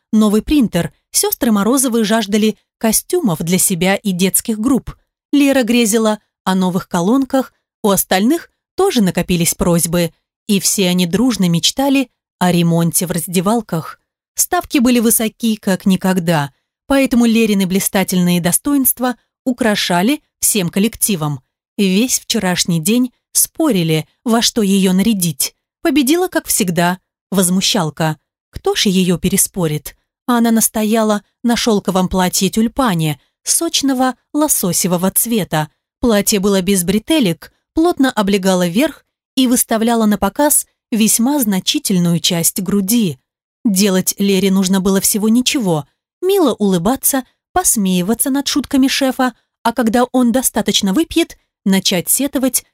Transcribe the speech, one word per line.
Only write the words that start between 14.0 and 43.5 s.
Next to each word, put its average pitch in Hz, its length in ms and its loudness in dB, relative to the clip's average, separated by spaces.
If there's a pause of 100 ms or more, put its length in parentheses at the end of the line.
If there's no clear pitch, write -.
Ставки - 440 -4
были 247 200 2
высоки, 220 580 -2
как 190 300 -4
никогда – 175 640 0 (360)
поэтому 269 360 2
Лерины 220 420 2
блистательные 180 720 0
достоинства 247 760 -2 (280)
украшали 220 800 0 (180)
всем 180 280 -2
коллективом. 175 720 -2 (380)
Весь 202 400 0
вчерашний 180 640 -2
день 247 320 0 (200)
спорили, 170 720 0 (180)
во 226 180 2
что - 200 -2
ее 190 300 2
нарядить. 190 640 -2 (260)
Победила, 320 480 2
как - 200 -4
всегда, 175 500 -2 (320)
возмущалка. 175 880 -2 (320)
Кто - 240 -4
ж - 120 -2
ее 185 300 2
переспорит? 170 800 -4 (300)
Она 233 240 2
настояла 214 720 0 (200)
на 240 140 0
шелковом 185 520 0
платье-тюльпане, 185 1120 0 (240)
сочного 262 720 -2 (180)
лососевого 185 800 0
цвета. 170 580 -2 (300)
Платье 202 400 0
было 196 200 2
без 180 240 0
бретелек, 208 680 -2 (200)
плотно 320 380 0
облегало 190 560 0
верх 240 400 -2 (300)
и 262 100 2
выставляло 226 580 0
на 208 140 2
показ 285 480 0 (240)
весьма 226 480 0
значительную 185 800 0
часть 170 400 -2
груди. 196 580 -2 (460)